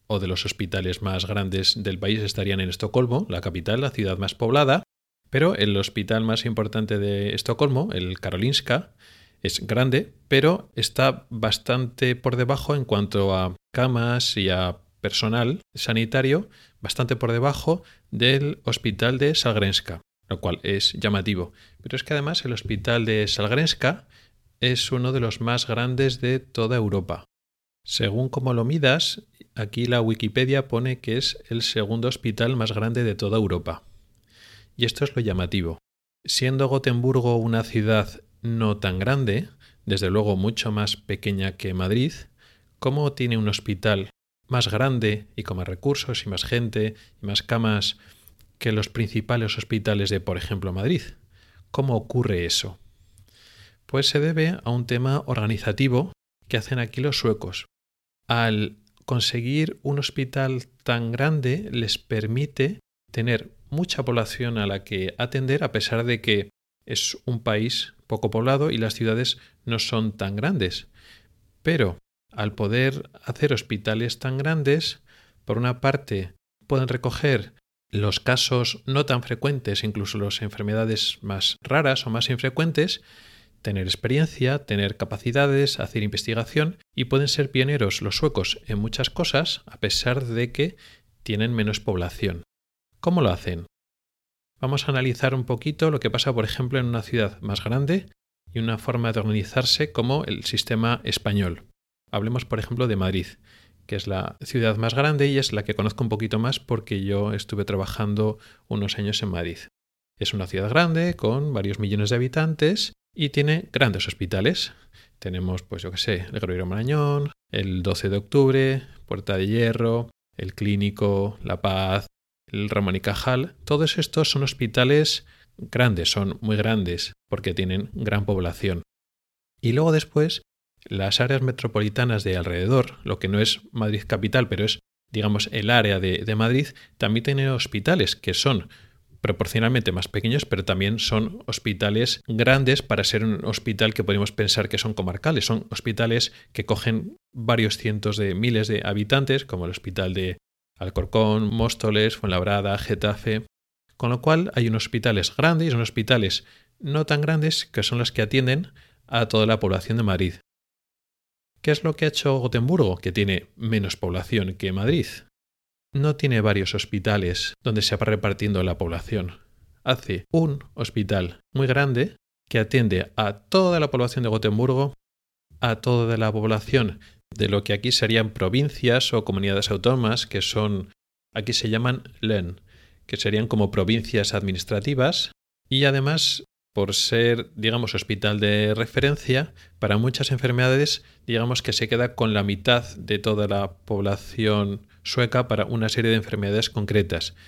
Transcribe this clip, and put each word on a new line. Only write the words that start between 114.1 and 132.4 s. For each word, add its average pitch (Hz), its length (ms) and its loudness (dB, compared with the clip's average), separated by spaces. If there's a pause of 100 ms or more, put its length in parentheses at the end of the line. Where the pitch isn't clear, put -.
Tenemos, 92 420 -2
pues, 92 220 -12
yo 90 80 -8
qué 92 60 -10
sé, 104 180 0 (160)
el - 80 -6
Gregorio 90 260 -2
Marañón, 143 640 0 (200)
el 92 320 -2
doce 98 260 0
de 98 80 0
octubre, 135 640 4 (220)
Puerta 98 320 -4
de 95 80 2
Hierro, 117 640 2 (260)
el 92 200 -8
Clínico, 101 880 0
La 92 180 -4
Paz, 95 460 0 (420)
el 101 200 -4
Ramón 98 260 2
y 95 60 -2
Cajal. 127 540 -2 (100)
Todos 151 320 2
estos 156 340 0
son 139 120 0
hospitales 131 800 2 (320)
grandes, 110 540 2
son 98 300 -2
muy 107 140 0
grandes, 104 580 0 (160)
porque 98 240 -4
tienen 92 400 -2
gran 104 320 -2
población. 90 580 -2 (800)
Y 117 120 2
luego 160 180 4
después, 151 520 2 (420)
las 98 340 0
áreas 123 220 2
metropolitanas 113 800 0
de 92 140 0
alrededor, 90 640 0